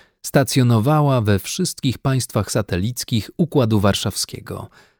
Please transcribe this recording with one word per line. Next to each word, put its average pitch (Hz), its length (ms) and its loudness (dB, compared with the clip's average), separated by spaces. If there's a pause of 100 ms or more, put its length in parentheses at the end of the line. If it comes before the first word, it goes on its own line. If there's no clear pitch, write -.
(260)
stacjonowała 131 920 2
we 101 180 2
wszystkich - 600 -4
państwach 127 520 -2
satelickich 107 840 -2
Układu 120 440 2
Warszawskiego. 98 880 -4 (320)